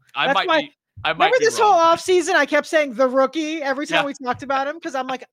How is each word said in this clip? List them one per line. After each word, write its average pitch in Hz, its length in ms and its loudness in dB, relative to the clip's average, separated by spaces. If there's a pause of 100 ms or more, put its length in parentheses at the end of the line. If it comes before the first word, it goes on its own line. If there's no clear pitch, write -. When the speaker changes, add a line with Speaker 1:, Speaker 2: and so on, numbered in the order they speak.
(160)
Speaker 1:
I 143 120 0
Speaker 2:
That's 277 80 2
Speaker 1:
might 359 120 0
Speaker 2:
why 320 140 2
Speaker 1:
be, 143 120 -10 (300)
I - 100 0
might 165 120 0
Speaker 2:
remember 508 140 2
Speaker 1:
be 453 60 2
Speaker 2:
this - 140 0
whole 415 140 4
Speaker 1:
wrong. 330 240 4
Speaker 2:
offseason, 359 380 0
I 285 100 4
kept 294 220 0
saying 294 260 0
the 262 160 2
rookie 302 520 -2
every 277 240 -4
time 311 180 0
Speaker 1:
Yeah. - 20 -6
Speaker 2:
we 277 80 -8
talked 247 300 -6
about 269 240 -2
him, 320 120 -10
'cause 302 160 -8
I'm 254 120 -4
like, 262 260 -8